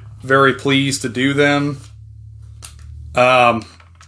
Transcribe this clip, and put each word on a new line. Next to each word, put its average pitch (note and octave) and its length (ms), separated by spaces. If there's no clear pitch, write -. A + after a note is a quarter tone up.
very C3+ 320
pleased C3+ 480
to B2+ 60
do C3 260
them. C#3+ 440
Um, B2 500